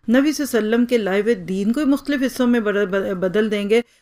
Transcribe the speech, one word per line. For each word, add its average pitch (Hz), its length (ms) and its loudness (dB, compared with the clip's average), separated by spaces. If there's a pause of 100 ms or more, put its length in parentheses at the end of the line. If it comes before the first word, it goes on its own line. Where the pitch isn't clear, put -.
نبی 277 240 4
صلی 285 160 -4
اللہ 240 100 0
علیہ 214 100 0
وسلم 233 180 2
کے 240 120 0
لائے 196 240 0
ہوئے 226 120 2
دین 190 380 -2
کو 262 80 -2
ہی 302 60 0
مختلف 277 360 0
حصوں 247 240 0
میں 240 140 2
بر-، 208 260 0
بر-، 196 280 -2
بدل 190 360 0
دیں 202 200 -2
گے 233 100 4 (220)